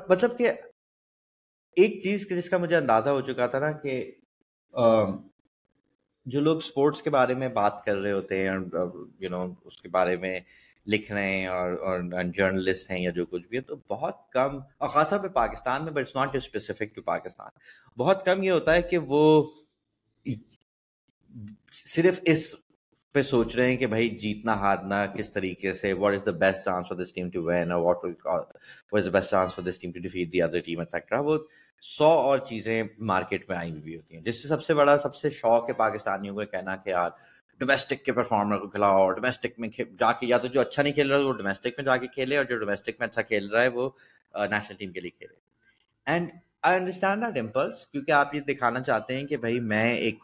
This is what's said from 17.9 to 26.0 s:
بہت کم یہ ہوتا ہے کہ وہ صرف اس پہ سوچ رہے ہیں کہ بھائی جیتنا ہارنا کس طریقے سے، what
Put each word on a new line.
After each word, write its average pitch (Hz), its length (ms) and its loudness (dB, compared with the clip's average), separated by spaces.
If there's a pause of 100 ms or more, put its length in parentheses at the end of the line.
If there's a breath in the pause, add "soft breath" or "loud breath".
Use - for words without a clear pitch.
بہت 185 260 2
کم 190 180 2
یہ 190 80 0
ہوتا 160 240 4
ہے 175 80 4
کہ 175 160 0
وہ 151 520 6 (2250)
صرف - 500 2
اس 156 320 2 (580)
پہ 143 100 4
سوچ 117 340 2
رہے 123 100 4
ہیں 127 100 2
کہ 127 100 0
بھائی 113 220 2
جیتنا 107 460 -2
ہارنا 98 520 0
کس 104 260 -8
طریقے 95 400 -4
سے، 98 200 -2
what 95 160 2